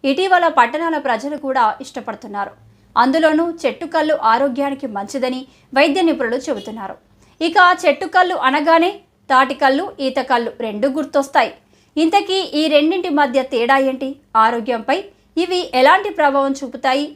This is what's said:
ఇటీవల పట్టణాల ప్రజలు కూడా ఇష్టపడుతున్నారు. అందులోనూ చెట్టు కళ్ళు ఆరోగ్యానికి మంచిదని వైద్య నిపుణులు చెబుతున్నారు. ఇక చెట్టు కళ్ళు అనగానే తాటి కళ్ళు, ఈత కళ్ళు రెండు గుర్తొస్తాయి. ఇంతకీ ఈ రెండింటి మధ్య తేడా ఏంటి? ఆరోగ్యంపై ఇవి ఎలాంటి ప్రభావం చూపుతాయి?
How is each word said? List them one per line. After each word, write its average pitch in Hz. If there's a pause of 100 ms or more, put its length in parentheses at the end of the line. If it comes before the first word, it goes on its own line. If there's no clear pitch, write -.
ఇటీవల 349 (120)
పట్టణాల 311
ప్రజలు 269
కూడా 262 (200)
ఇష్టపడుతున్నారు. 202 (520)
అందులోనూ 311 (160)
చెట్టు 262
కళ్ళు 311 (160)
ఆరోగ్యానికి 277 (100)
మంచిదని 254 (360)
వైద్య 302
నిపుణులు 247
చెబుతున్నారు. 214 (460)
ఇక 330 (260)
చెట్టు 349
కళ్ళు 359 (120)
అనగానే 330 (380)
తాటి 269
కళ్ళు, 277 (220)
ఈత 262 (120)
కళ్ళు 233 (140)
రెండు 220
గుర్తొస్తాయి. 277 (440)
ఇంతకీ 381 (220)
ఈ 311 (100)
రెండింటి 349
మధ్య 269 (120)
తేడా 247 (140)
ఏంటి? 262 (360)
ఆరోగ్యంపై 233 (480)
ఇవి 359 (200)
ఎలాంటి 381
ప్రభావం 277
చూపుతాయి? 269